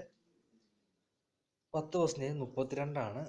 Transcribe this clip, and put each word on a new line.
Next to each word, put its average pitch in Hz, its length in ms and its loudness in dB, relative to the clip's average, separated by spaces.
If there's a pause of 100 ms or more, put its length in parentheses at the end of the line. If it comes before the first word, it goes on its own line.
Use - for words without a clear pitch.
(1700)
പത്ത് 156 240 0
percentage 147 400 2
മുപ്പത്തിരണ്ടാണ്. 135 920 -2